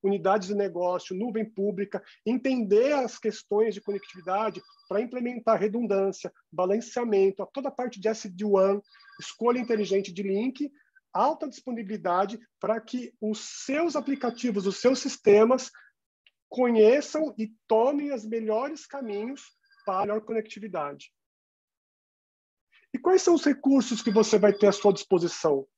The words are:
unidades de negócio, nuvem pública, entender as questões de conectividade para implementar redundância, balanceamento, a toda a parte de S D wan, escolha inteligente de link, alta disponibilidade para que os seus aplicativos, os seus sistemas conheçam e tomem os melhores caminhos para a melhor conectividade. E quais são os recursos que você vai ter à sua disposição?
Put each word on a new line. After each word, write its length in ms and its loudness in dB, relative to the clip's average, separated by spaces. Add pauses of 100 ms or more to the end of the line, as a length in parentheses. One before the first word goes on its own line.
unidades 460 0
de 80 -4
negócio, 600 -4
nuvem 280 -4
pública, 580 -6 (240)
entender 680 2
as 260 -2
questões 540 -2
de 80 -10
conectividade 800 -6 (260)
para 140 -2
implementar 580 -2
redundância, 720 -2 (180)
balanceamento, 960 0
a 20 -4
toda 220 -8
a 40 -4
parte 280 -8
de 80 -4
S 220 -4
D 160 -8
wan, 340 4 (400)
escolha 400 -2
inteligente 540 -2
de 100 -8
link, 480 -4 (400)
alta 380 -2
disponibilidade 920 -4 (220)
para 180 -2
que 400 -10
os 200 -4 (260)
seus 320 -2
aplicativos, 680 -4
os 120 -2
seus 220 2
sistemas 720 4 (760)
conheçam 880 4
e 140 -6 (160)
tomem 460 2
os 120 -6
melhores 600 -4
caminhos 560 -8 (440)
para 120 -2
a 80 0
melhor 160 -4
conectividade. 920 -8 (1800)
E 40 -8
quais 240 4
são 120 4
os 100 2
recursos 580 2
que 100 -2
você 280 4
vai 140 6
ter 140 4
à 40 6
sua 220 2
disposição? 720 0 (100)